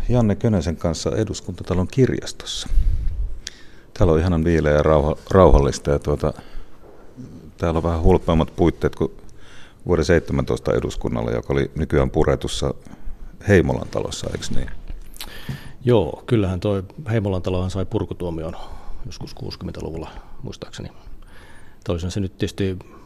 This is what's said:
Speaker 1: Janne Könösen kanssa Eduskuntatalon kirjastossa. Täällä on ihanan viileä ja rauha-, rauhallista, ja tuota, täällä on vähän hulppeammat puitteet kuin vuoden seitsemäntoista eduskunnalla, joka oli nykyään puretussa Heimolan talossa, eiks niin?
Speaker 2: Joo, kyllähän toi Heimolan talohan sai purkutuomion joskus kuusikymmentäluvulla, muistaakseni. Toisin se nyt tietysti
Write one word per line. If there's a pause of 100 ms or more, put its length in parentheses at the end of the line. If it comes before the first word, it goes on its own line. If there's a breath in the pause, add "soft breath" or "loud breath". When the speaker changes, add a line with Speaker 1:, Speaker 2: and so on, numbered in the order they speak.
Speaker 1:
Janne
Könösen
kanssa
Eduskuntatalon
kirjastossa. (1300 loud breath)
Täällä
on
ihanan
viileä
ja
rauha-, (140)
rauhallista,
ja
tuota, (1200 loud breath)
täällä
on
vähän
hulppeammat
puitteet
kuin (720 loud breath)
vuoden
seitsemäntoista
eduskunnalla,
joka
oli
nykyään
puretussa (760 loud breath)
Heimolan
talossa,
eiks
niin? (1120 loud breath)
Speaker 2:
Joo,
kyllähän
toi (280)
Heimolan
talohan
sai
purkutuomion (500 loud breath)
joskus
kuusikymmentäluvulla, (320 loud breath)
muistaakseni. (960 soft breath)
Toisin
se
nyt
tietysti (300 loud breath)